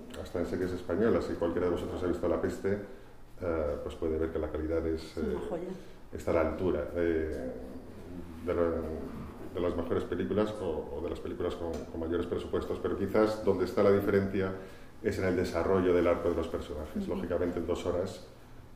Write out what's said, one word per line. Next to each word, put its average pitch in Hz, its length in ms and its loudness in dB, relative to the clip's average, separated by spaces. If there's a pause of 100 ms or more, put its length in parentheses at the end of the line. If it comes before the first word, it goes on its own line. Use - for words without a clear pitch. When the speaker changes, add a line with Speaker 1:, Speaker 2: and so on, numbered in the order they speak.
(200)
Speaker 1:
hasta - 200 -4
en 85 60 0
series 87 260 0
españolas. 92 540 2
Si - 80 -2
cualquiera 85 340 2
de 85 60 2
vosotros 85 280 -4
ha 92 60 2
visto 87 180 0
La 82 160 2
Peste, 98 300 0
eh, 80 1080 -4
pues - 140 -6
puede 78 240 0
ver 80 140 2
que 78 80 -2
la 76 80 -2
calidad 78 400 0
es, 78 280 -4
Speaker 2:
Es - 20 -4
una 92 160 0
Speaker 1:
eh, - 20 0 (140)
Speaker 2:
joya. 180 180 -4 (440)
Speaker 1:
está - 200 0
a - 20 6
la 85 60 6
altura 78 440 2 (120)
de, 82 320 4 (1160)
de 87 100 0
lo, 85 160 4 (840)
de 90 60 -2
las 87 160 2
mejores 92 260 0
películas 98 580 0
o, 76 360 -4
o 76 40 -4
de 82 100 -2
las 80 100 -6
películas 85 340 -4
con, 85 160 -4 (220)
con 85 80 -6
mayores 85 260 0
presupuestos, - 560 -2
pero 87 160 0
quizás 107 460 2
donde 90 220 4
está 101 180 4
la 101 80 10
diferencia 98 580 4 (500)
es 98 200 0
en 95 60 2
el 87 100 4
desarrollo 87 580 4
del 87 140 6
arco 85 220 4
de 85 40 2
los 82 140 0
personajes. 78 560 -4
Speaker 2:
Ujú. 87 100 -2
Speaker 1:
Lógicamente 87 460 0
en 80 60 -2
dos 82 200 0
horas, 90 400 -2 (500)